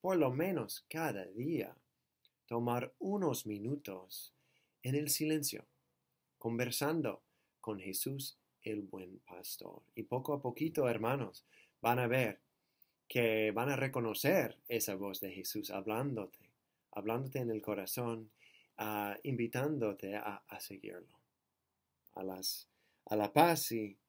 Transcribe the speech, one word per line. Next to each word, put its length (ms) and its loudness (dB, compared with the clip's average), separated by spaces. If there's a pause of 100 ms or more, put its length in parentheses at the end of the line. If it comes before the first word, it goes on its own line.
por 160 2
lo 140 6
menos 580 0
cada 380 -2
día, 500 -4 (720)
tomar 540 0
unos 440 0
minutos 920 -6 (480)
en 100 0
el 140 2
silencio, 580 0 (720)
conversando 880 0 (360)
con 200 -4
Jesús, 580 -6 (240)
el 200 -4
buen 440 -12
pastor. 560 -12 (140)
Y 80 -6
poco 280 -2
a 80 0
poquito, 480 0
hermanos, 560 0 (360)
van 180 4
a 80 4
ver 340 2 (680)
que 440 4
van 180 2
a 60 2
reconocer 840 2 (100)
esa 260 0
voz 260 -4
de 120 -6
Jesús 380 -6
hablándote, 680 -2 (540)
hablándote 460 -2
en 120 0
el 120 0
corazón, 680 -4 (460)
ah, 460 -2
invitándote 920 0
a, 320 -6
a 140 -12
seguirlo, 580 -12 (960)
a 80 -6
las, 460 -6 (380)
a 100 0
la 160 4
paz 400 6
y 240 -4 (120)